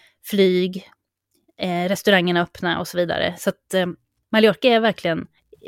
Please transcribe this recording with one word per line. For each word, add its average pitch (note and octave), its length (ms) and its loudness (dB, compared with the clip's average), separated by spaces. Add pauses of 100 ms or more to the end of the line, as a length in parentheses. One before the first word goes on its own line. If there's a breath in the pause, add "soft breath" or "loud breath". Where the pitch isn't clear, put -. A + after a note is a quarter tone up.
(240 soft breath)
flyg, F#3 640 0 (720)
eh, F3 280 -4
restaurangerna F3+ 540 2
öppna - 380 -6
och F3 80 -10
så - 80 -10
vidare. F3 420 -2
Så - 120 -2
att, - 240 -12
eh, F#3 120 0 (460)
Mallorca A3 360 4
är A3+ 120 4
verkligen F3 460 -2 (420)